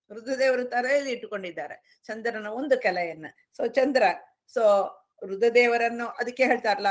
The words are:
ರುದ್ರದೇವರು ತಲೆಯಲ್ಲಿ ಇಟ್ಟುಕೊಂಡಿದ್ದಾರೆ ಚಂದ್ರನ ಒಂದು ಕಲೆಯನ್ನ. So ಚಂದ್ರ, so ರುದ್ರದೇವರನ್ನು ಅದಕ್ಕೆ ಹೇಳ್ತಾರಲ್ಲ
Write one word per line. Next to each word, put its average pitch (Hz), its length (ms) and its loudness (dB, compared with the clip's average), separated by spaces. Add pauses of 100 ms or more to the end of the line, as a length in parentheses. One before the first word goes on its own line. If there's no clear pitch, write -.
(140)
ರುದ್ರದೇವರು 247 500 0
ತಲೆಯಲ್ಲಿ 254 480 0
ಇಟ್ಟುಕೊಂಡಿದ್ದಾರೆ 185 920 -12
ಚಂದ್ರನ 214 400 -6
ಒಂದು 254 360 0
ಕಲೆಯನ್ನ. 170 440 -2 (340)
So 233 140 -2
ಚಂದ್ರ, 262 280 2 (520)
so 247 60 -2 (680)
ರುದ್ರದೇವರನ್ನು 233 800 2
ಅದಕ್ಕೆ 247 380 -2
ಹೇಳ್ತಾರಲ್ಲ 208 460 2